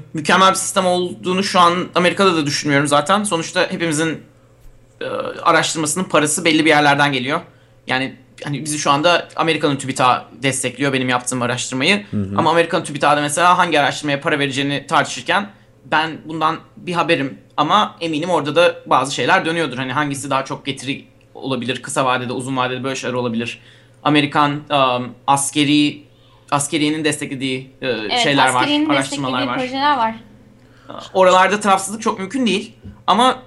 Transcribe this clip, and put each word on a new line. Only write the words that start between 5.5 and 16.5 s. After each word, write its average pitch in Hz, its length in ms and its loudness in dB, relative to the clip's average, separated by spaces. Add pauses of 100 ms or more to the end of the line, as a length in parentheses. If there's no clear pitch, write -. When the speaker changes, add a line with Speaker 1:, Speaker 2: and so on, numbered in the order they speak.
Speaker 1:
parası 156 400 0
belli 156 200 4
bir 160 40 4
yerlerden 147 440 4
geliyor. 135 280 -4 (460)
Yani 131 280 -4 (280)
hani 143 220 -6
bizi 151 140 -6
şu 151 120 0
anda 160 440 2
Amerika'nın 156 400 0
tübita 127 500 0 (180)
destekliyor 131 500 -2
benim 127 160 -2
yaptığım 127 320 -2
araştırmayı. 131 680 -2
Speaker 2:
Hı 110 60 -4
hı. 98 200 -4
Speaker 1:
Ama 160 120 2
Amerika'nın 165 340 2
tübita'da 147 380 2
mesela 170 360 2
hangi 170 220 2
araştırmaya 139 420 -2
para 160 180 -2
vereceğini 139 480 -2
tartışırken 165 640 -2 (360)
ben 156 260 -2 (140)
bundan 156 320 -2 (200)